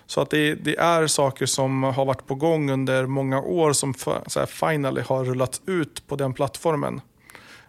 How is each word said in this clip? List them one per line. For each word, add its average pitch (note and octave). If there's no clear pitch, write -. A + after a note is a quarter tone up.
Så -
att C#3+
det, D3+
det -
är E3
saker C#3
som C3+
har C3+
varit C3+
på C#3
gång D3+
under C3
många C3+
år E3
som C#3
fa-, -
så -
här, C3+
finally C#3
har C3
rullats B2+
ut F3+
på C#3+
den C3+
plattformen. C#3+